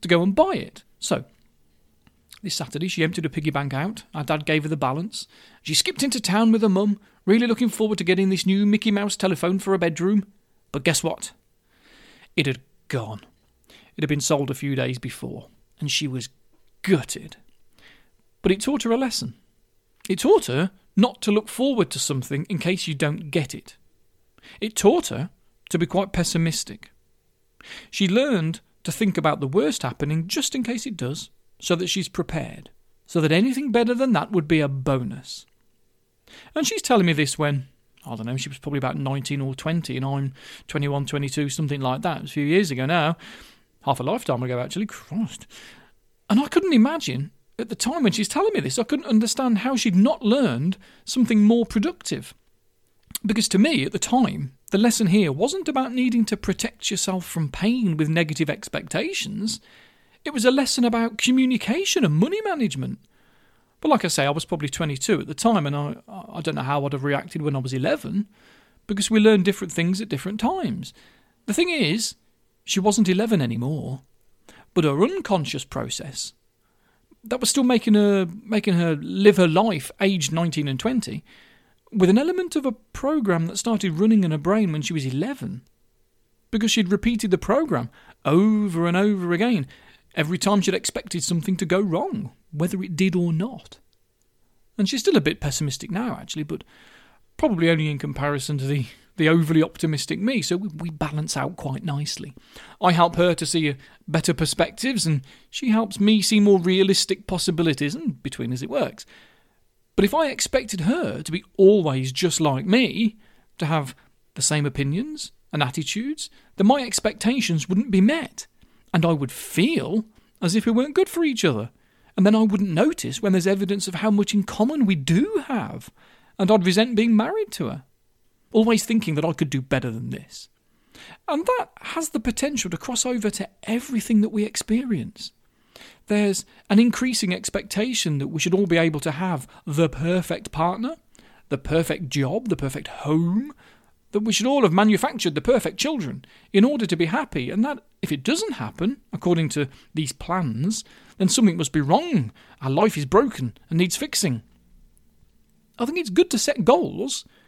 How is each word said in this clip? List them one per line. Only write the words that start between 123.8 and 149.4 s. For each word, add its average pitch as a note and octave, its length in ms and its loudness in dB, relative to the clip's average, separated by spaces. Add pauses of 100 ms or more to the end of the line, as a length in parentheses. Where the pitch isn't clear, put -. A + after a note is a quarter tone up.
of F3+ 80 -8
how G#3+ 160 0
much G3+ 220 2
in G3 100 2
common C4 420 0
we F#3+ 80 4
do A#3 540 0
have, G#3 420 -6 (480)
and F#3+ 100 2
I'd G#3 160 6
resent G#3+ 300 2
being A3+ 220 4
married G4 360 0
to - 140 -6
her, B2+ 180 -8 (680)
always A3+ 320 4
thinking G#3+ 320 0
that D3+ 80 0
I E3 80 0
could D3 180 -2
do C3+ 100 -2
better B2+ 300 -2
than A#2 200 -8
this. - 380 -14 (800)
And D#4+ 180 -2
that B4 260 -2 (100)
has - 300 -6
the B3+ 100 -2
potential B3 500 -4
to E3 60 -6
cross - 280 -4
over A#3 260 -2
to - 180 -8 (160)
everything A3+ 560 0
that G#3+ 80 2
we G#3 160 -2
experience. G#3+ 880 -4 (720)
There's G#3 380 0 (260)
an G3+ 80 8
increasing A#3 560 2
expectation G3+ 840 -4
that C#3 100 -4
we E3 100 -6
should E3+ 160 0
all G3 120 4
be E3+ 100 2
able E3 240 2
to D#3+ 100 -4
have D#3+ 380 -4 (180)
the D#3+ 220 2
perfect E3+ 640 -2
partner, G3 420 -2 (540)
the C#3 100 -4
perfect D#3 520 -2
job, D#3+ 380 -2
the F#3+ 60 2
perfect C#3 320 -6
home, E3+ 680 0 (580)
that G#3 80 2
we G#3+ 120 -2
should G#3 140 0
all C#4 160 2
have F3 100 2
manufactured G3+ 600 2
the C#3+ 60 -4
perfect A#3 360 0
children G#3+ 480 -4 (280)
in G3 120 6
order B3+ 220 2
to F3 80 0
be E3 120 0
happy, D#3+ 440 -4
and G#3 140 0
that C#4+ 180 -6 (180)
if D#3+ 120 -4
it C#3 100 -6
doesn't F4 300 -2
happen, F3+ 480 -6 (120)
according E3 360 0